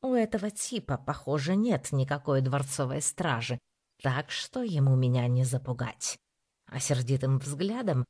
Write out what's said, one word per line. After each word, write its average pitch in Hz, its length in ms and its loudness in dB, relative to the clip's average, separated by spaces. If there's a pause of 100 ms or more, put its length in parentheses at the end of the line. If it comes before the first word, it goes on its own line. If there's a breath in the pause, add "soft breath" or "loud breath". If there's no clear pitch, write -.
«У 262 120 0
этого 220 360 0
типа, 208 480 -4
похоже, 147 580 -2
нет 208 360 0
никакой 139 500 0
дворцовой 135 600 -2
стражи, 123 580 -2 (420)
так 139 300 -2
что - 320 -6
ему 139 320 4
меня 123 320 4
не 127 160 4
запугать». 127 760 -4 (500)
А 127 120 -10
сердитым 135 580 0
взглядом, 151 720 -2